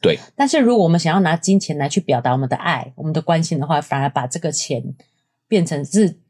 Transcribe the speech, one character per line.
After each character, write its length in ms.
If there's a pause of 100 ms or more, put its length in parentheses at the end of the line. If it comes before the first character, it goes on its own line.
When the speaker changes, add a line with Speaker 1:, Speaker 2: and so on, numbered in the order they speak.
Speaker 1:
对。 180 (160)
Speaker 2:
但 120
是 120
如 160
果 80
我 60
们 100
想 140
要 80
拿 160
金 200
钱 200
来 100
去 140
表 180
达 140
我 40
们 120
的 80
爱、 380
我 60
们 120
的 80
关 200
心 160
的 80
话， 140
反 220
而 80
把 180
这 100
个 140
钱 320 (640)
变 180
成 200
是 280 (160)